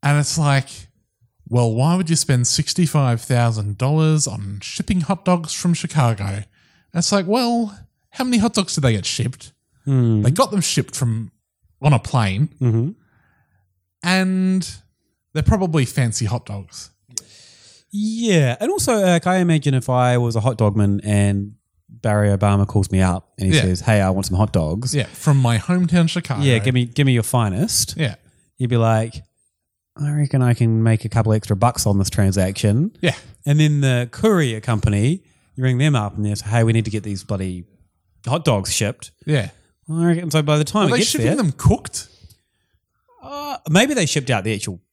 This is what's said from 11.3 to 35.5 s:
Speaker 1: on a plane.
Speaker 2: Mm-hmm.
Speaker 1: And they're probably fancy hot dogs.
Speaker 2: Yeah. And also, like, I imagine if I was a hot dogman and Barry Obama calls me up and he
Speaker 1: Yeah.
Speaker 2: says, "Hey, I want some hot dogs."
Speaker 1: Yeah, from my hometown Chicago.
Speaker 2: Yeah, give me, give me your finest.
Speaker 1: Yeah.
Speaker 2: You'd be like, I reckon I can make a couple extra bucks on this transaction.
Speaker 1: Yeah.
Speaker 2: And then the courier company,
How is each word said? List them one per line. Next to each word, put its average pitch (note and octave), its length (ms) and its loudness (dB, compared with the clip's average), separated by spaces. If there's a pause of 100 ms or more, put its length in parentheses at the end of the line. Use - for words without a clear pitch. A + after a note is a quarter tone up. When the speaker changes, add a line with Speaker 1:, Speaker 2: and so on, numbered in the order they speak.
Speaker 1:
on D3 140 4
a A#2 40 2
plane. A2 500 -2 (120)
Speaker 2:
Mm-hmm. A#2+ 300 0 (1120)
Speaker 1:
And F#3 680 0 (640)
they're D3+ 100 -2
probably F3+ 440 2
fancy A#2 400 -2
hot A#2 180 -4
dogs. - 460 -14 (1000)
Speaker 2:
Yeah. G#3 680 0
And B3 100 -2
also, C4 300 0
like, F3+ 260 2
I F#3 120 2
imagine D#3+ 360 2
if C3 140 -2
I B2 300 2
was A#2 180 0
a A2+ 40 0
hot A2+ 180 0
dogman G2+ 460 2
and G2+ 500 0 (340)
Barry G#2 400 0
Obama G2+ 380 2
calls G2 240 0
me F#2+ 100 2
up F#2 380 0
and F#3+ 100 0
he F3 80 4
Speaker 1:
Yeah. C3 60 4
Speaker 2:
says, F#2 200 0
"Hey, G#2+ 180 2
I F#2+ 100 2
want F#2 160 -2
some F#2 100 -2
hot G#2 160 2
dogs." F#2 420 -2
Speaker 1:
Yeah, D3 120 0
from - 320 0
my A#2+ 200 2
hometown F3 500 2
Chicago. D3 340 -4
Speaker 2:
Yeah, B2+ 160 4
give B2 160 0
me, B2 120 2
give C#3 200 0
me C3+ 60 4
your A#2 100 2
finest. A#2 720 -2
Speaker 1:
Yeah. D#3 200 -4 (420)
Speaker 2:
You'd B2 120 -2
be B2 60 2
like, A2+ 460 0 (720)
I D3 140 -4
reckon C#3+ 320 0
I A#2+ 120 6
can A2+ 280 0
make A2+ 220 2
a A2+ 40 -6
couple A2 240 0
extra G#2+ 240 0
bucks A#2 300 0
on G2+ 120 2
this F#2+ 120 0
transaction. G2+ 920 0
Speaker 1:
Yeah. - 140 0 (320)
Speaker 2:
And D3 140 2
then D3+ 200 2
the B2 300 0
courier D#3 500 0
company, A2+ 640 0 (320)